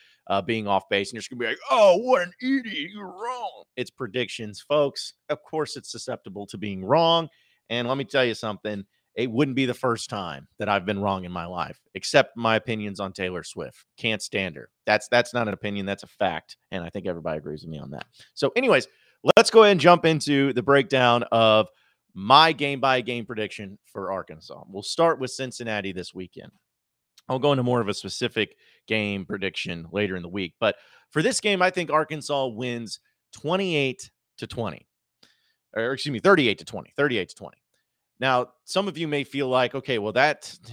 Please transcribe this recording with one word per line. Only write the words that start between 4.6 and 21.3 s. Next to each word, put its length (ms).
folks. 520
Of 140
course 340
it's 140
susceptible 560
to 100
being 260
wrong. 460
And 180
let 100
me 60
tell 220
you 80
something, 520
it 160
wouldn't 240
be 100
the 80
first 360
time 400
that 80
I've 180
been 140
wrong 240
in 80
my 140
life, 340
except 400
my 220
opinions 420
on 140
Taylor 280
Swift. 440
Can't 240
stand 360
her. 120
That's, 220
that's 260
not 140
an 60
opinion, 320
that's 180
a 40
fact. 500
And 120
I 60
think 180
everybody 300
agrees 240
with 100
me 80
on 120
that. 140
So 240
anyways, 320
let's 120
go 140
ahead 80
and 100
jump 220
into 480
the 100
breakdown 680